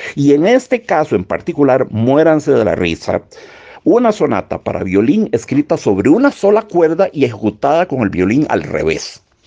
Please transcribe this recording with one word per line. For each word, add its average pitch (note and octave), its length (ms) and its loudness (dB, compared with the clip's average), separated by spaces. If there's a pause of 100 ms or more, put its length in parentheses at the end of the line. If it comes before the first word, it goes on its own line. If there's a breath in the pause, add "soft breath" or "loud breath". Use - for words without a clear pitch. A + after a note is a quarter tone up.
(140)
y C#3+ 200 2
en D3+ 120 2
este A#3+ 380 0
caso D#3 320 -2
en F2+ 80 -2
particular, C3 680 0
muéranse D3 640 2
de A#2+ 120 2
la F2 120 0
risa, F2+ 480 -4 (640 loud breath)
una B3 240 2
sonata A#2+ 520 -4
para A2 200 -6
violín A#2 480 0
escrita C#3+ 460 -2
sobre G#2 320 0
una B3 220 4
sola G#3 320 0
cuerda E3+ 500 0
y D3 100 -2
ejecutada A#2 640 -2
con C3 140 -4
el G2+ 80 0
violín G2 400 0
al F#2 140 -2
revés. D#2 580 -6 (260)